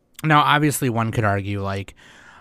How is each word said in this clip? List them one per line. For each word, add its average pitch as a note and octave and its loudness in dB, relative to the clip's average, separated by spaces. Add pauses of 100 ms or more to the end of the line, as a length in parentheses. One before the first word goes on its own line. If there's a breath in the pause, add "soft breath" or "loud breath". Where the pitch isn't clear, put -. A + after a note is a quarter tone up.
(220)
Now, D3+ 4
obviously, D3 2
one A2+ 0
could A2+ 0
argue, G2+ -2
like, G2 -8 (440 loud breath)